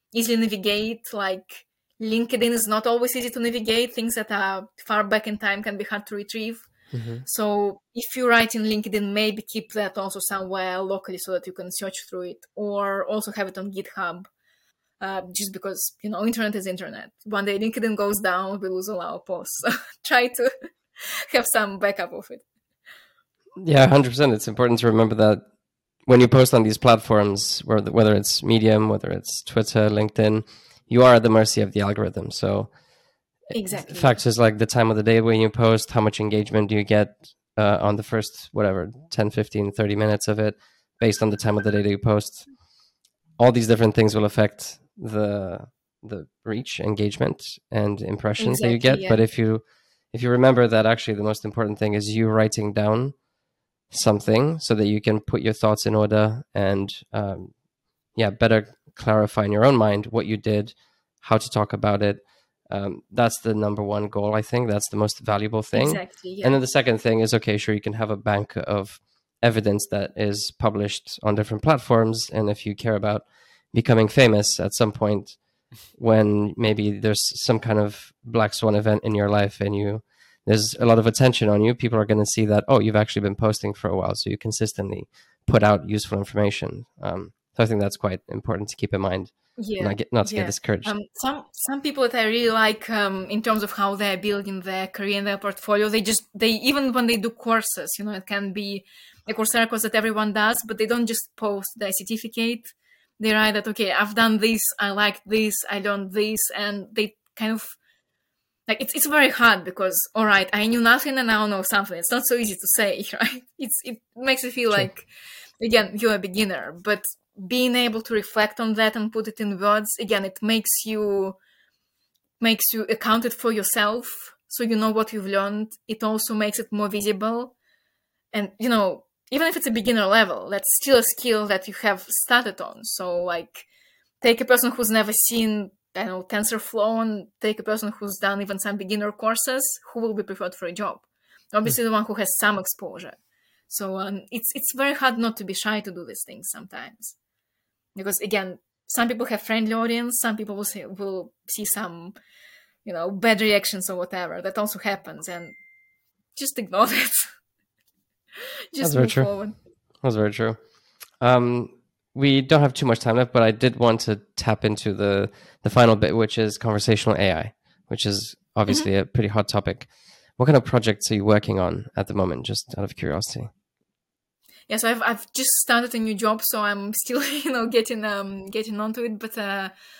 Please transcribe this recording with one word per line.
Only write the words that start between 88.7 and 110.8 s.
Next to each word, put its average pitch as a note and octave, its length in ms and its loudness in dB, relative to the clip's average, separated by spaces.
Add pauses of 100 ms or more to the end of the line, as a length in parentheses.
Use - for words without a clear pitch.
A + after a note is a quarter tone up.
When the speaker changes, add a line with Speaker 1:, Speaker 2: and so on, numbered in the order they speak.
Speaker 2:
to - 60 -16
keep - 180 -6
in G2 60 -2
mind. F#2+ 300 -4 (280)
Speaker 1:
Yeah, G3+ 260 -8
Speaker 2:
Not G#2 140 -4
get, - 140 -8
not G#2+ 160 2
to - 60 -8
Speaker 1:
yeah. G#2 80 -2
Speaker 2:
get F#2+ 40 -4
discouraged. - 420 -4
Speaker 1:
Um, G#3 120 -6 (200)
some, C#4+ 320 -6
some C#4 300 -8
people C4+ 260 0
that A#3 60 -8
I A#3 100 0
really A3+ 260 2
like, A3 380 2
um, G3 380 -2
in G#3+ 160 -4
terms G#3+ 200 0
of G#3 100 -6
how G3 220 -2
they're G3+ 220 -2
building G3 440 -4
their F#3+ 260 -6
career G3+ 320 -4
and G3+ 80 -4
their G3+ 100 -2
portfolio, G#3 540 0
they A3 100 2
just, A3 220 0 (120)
they, A3 180 0
even C4 420 0
when B3 120 0
they A#3 120 2
do G#3 100 -4
courses, A3 720 -4
you G3+ 80 -10
know, G#3+ 60 -6
it F#3+ 140 -12
can G3+ 280 -6
be G3+ 300 -8 (440)
a A3 60 -6
Coursera A3+ 340 0
course A3+ 140 -4
that A3 120 -4
everyone G#3+ 380 0
does, G#3+ 240 0 (100)
but A3 120 -8
they A3 80 0
don't A#3+ 200 0
just A3 300 -6
post G3+ 400 -4
their G3+ 160 -6
certificate. A3+ 760 -4 (540)
They A3 140 0
write G#3+ 180 4
that, G#3 160 -4
"Okay, G#3 240 -2
I've G#3 240 0
done A3+ 220 4
this, A3 240 0 (180)
I G3+ 100 0
like G3+ 360 -2
this, G#3+ 280 0 (160)
I G3+ 100 -4
learned G3 320 -4
this," G#3+ 280 -2 (160)
and G3+ 340 -6
they G#3+ 240 -4 (220)
kind A3 160 -4
of, A3 100 -6 (1040)
like, G#3+ 140 -2
it's, - 160 -4
it's D#4 100 0
very C#4+ 220 6
hard A3+ 360 4
because, F#3 320 -4 (180)
all A3 120 2
right, G3 260 4
I G#3 140 0
knew A#3 140 0